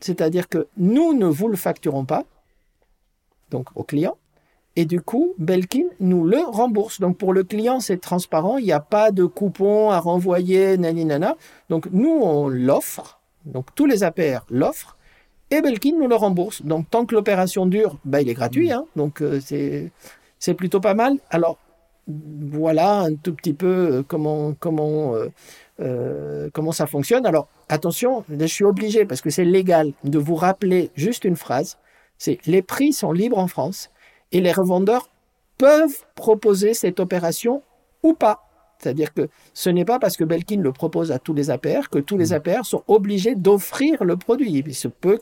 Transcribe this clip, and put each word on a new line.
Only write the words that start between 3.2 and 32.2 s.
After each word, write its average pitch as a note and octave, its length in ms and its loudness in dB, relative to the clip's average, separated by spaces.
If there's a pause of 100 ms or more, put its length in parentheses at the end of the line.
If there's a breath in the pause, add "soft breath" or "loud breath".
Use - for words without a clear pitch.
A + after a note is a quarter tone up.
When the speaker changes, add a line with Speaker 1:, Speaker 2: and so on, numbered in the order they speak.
Speaker 1:
donc B2+ 260 -8
au - 80 -8
client, D3 340 -4 (580)
et E3+ 100 2
du F3 140 -2
coup, D#4+ 380 -2
Belkin F#3 480 0 (160)
nous F3+ 240 2
le G#3+ 140 4
rembourse. A3+ 600 -2
Donc F3+ 180 0
pour F#3+ 140 -2
le F#3+ 140 2
client, A3+ 340 -2
c'est F#3+ 180 -4
transparent, F3+ 600 -2
il B3+ 80 -4
n'y F3+ 80 2
a - 80 0
pas G#3+ 300 2
de F#3 120 2
coupon G3+ 680 0
à F#3+ 100 2
renvoyer, F3+ 800 2
nani E3 280 0
nana. D#3+ 300 0 (340 loud breath)
Donc E3 220 -2
nous, D4+ 300 2
on D3 280 2
l'offre, C3 720 -2 (240)
donc C3 280 -10
tous C#4+ 120 2
les A3+ 180 2
A F3 80 0
P D3+ 240 -2
R A#2 140 -10
l'offrent, D#3 480 -2 (520 soft breath)
et D4 120 2
Belkin C#4 360 0
nous D4 100 2
le A#3 80 4
rembourse. G3+ 480 0
Donc D#3 260 -4
tant A#3 160 0
que A#3 100 -4
l'opération F#3+ 500 0
dure, F#3 380 0
ben, C#3 160 0
il C#3+ 80 0
est A#2 60 -2
gratuit, B2 340 0
Speaker 2:
Mm. D4 60 0
Speaker 1:
hein, C4 120 -4 (120)
donc, D3+ 240 -4
euh, C#3+ 180 -2
c'est, C#3+ 520 -6 (460 loud breath)
c'est - 160 -2
plutôt F#3 280 0
pas G3 120 2
mal. B3 240 2 (140)
Alors E3 260 0 (500)
voilà D#3 920 -2
un D#3+ 160 0
tout D#3+ 180 -6
petit - 200 -4
peu, F3+ 140 -2
euh, F3 400 2
comment, D3+ 520 -2
comment, D3+ 560 -2
euh, A2+ 120 -2 (540 loud breath)
euh, D3 720 -6
comment D#3 180 -4
ça - 160 -2
fonctionne. A#3 380 -2
Alors D#3+ 240 0 (180)
attention, F#3+ 600 -2
là, D3+ 160 -2
je D#3+ 80 -4
suis - 100 0
obligé, G#3 420 2
parce B2+ 160 -8
que - 80 -4
c'est F3+ 140 0
légal, F3 480 4 (120)
de C#3+ 160 0
vous D3+ 160 0
rappeler F3+ 600 0
juste G3 300 -4
une F3+ 100 2
phrase. - 420 -4 (400 soft breath)
C'est : « - 300 -4